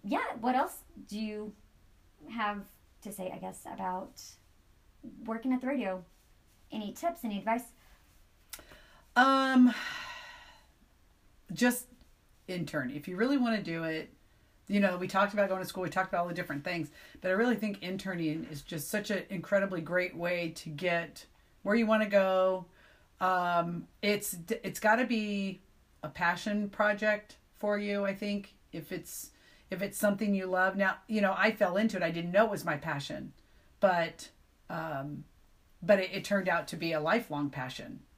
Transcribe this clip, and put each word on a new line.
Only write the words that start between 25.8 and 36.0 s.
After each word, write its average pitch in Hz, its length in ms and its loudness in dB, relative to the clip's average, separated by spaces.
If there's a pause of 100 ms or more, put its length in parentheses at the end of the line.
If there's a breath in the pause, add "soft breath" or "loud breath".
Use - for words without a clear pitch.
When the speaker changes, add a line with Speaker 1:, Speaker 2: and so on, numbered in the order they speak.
Speaker 2:
a - 80 -8
passion 202 600 0
project 208 680 0 (240)
for 208 180 0
you, 202 280 -2
I 196 100 -2
think, 202 380 -6 (200)
if 165 180 -10
it's, - 380 -10 (420 soft breath)
if 185 100 -4
it's 202 160 -4
something 202 380 2
you 190 120 -2
love. 185 280 2
Now, 190 220 2 (100)
you 214 140 2
know, 190 160 4
I 214 140 4
fell 190 260 2
into 220 180 2
it. 180 80 0
I 165 80 0
didn't 170 220 -4
know 208 120 8
it 214 60 -2
was 156 140 -6
my 156 100 0
passion, 143 560 -6 (480 soft breath)
but, 175 480 2 (420)
um, 147 540 -6 (580)
but 190 180 6
it, 185 120 -2